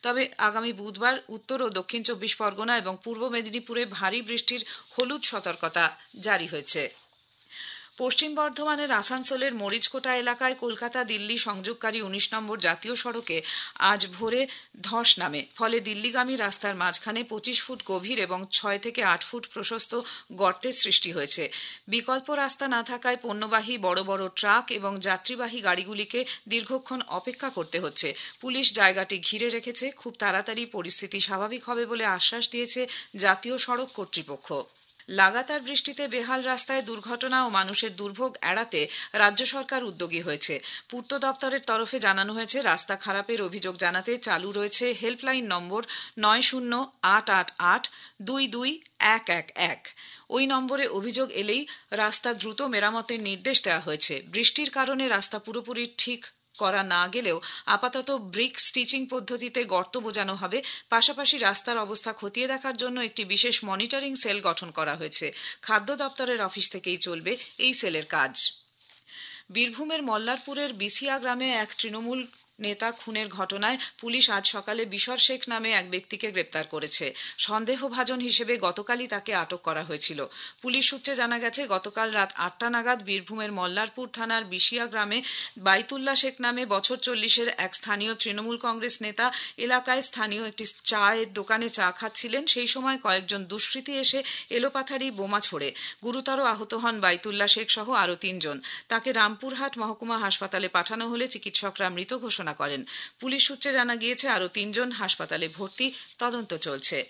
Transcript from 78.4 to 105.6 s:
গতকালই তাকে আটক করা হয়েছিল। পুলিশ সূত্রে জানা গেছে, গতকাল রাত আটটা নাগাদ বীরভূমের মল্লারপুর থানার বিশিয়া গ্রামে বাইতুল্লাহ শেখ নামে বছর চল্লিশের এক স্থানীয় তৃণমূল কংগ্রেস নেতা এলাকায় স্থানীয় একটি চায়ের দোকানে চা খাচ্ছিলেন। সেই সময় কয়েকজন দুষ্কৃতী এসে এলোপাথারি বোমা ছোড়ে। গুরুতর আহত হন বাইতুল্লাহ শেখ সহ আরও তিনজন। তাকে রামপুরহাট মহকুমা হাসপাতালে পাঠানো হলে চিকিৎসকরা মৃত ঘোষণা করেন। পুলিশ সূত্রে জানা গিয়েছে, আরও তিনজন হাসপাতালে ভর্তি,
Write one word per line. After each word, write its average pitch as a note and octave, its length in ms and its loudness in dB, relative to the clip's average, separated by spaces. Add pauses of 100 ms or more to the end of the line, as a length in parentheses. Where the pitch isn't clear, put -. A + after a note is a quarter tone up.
গতকালই G#3+ 500 2
তাকে G#3 280 -2
আটক F3 260 0
করা D#3+ 220 0
হয়েছিল। D3+ 420 0 (360)
পুলিশ B3+ 280 4
সূত্রে C#4 260 -2
জানা A#3+ 240 2
গেছে, A#3 280 0
গতকাল G#3 440 0
রাত G3+ 240 2
আটটা F3+ 340 -2
নাগাদ A#3+ 340 0
বীরভূমের G3+ 480 -4
মল্লারপুর G#3 560 -4
থানার A3+ 380 -2
বিশিয়া G3 400 0
গ্রামে G#3+ 360 -2 (360)
বাইতুল্লাহ A#3 580 2
শেখ C4 260 0
নামে B3 240 -2
বছর G3+ 320 2
চল্লিশের A#3 500 2 (100)
এক F#3 180 0
স্থানীয় G#3+ 400 0
তৃণমূল A3 460 -4
কংগ্রেস A#3 400 0
নেতা A3 300 0 (260)
এলাকায় B3+ 440 2
স্থানীয় G#3+ 460 0
একটি G#3+ 180 -4 (180)
চায়ের G#3+ 500 4
দোকানে A3 360 0
চা F#3+ 220 4
খাচ্ছিলেন। A#3 560 0
সেই B3 200 4
সময় C4+ 300 0
কয়েকজন G3 460 2
দুষ্কৃতী A3 480 -2
এসে C4+ 320 2 (260)
এলোপাথারি C4+ 640 -2
বোমা G3+ 280 -2
ছোড়ে। D3+ 340 0 (300)
গুরুতর C4 420 -2
আহত A3 280 0
হন A#3 260 -2
বাইতুল্লাহ G3+ 480 2
শেখ G#3+ 220 4
সহ A3 220 2
আরও F#3 240 2
তিনজন। E3 460 -4 (260)
তাকে A#3 240 0
রামপুরহাট B3 640 0
মহকুমা A3+ 400 -4
হাসপাতালে G3 500 0
পাঠানো A3 420 0
হলে A#3+ 180 -2
চিকিৎসকরা G3 640 0
মৃত F3+ 240 -4
ঘোষণা G#3 400 -2
করেন। C#3+ 320 -4 (340)
পুলিশ C4 280 2
সূত্রে C#4 260 -2
জানা A#3+ 220 2
গিয়েছে, A#3+ 340 0
আরও F#3 180 2
তিনজন G#3+ 440 -2
হাসপাতালে F#3+ 560 -2
ভর্তি, F#3+ 440 -6 (260)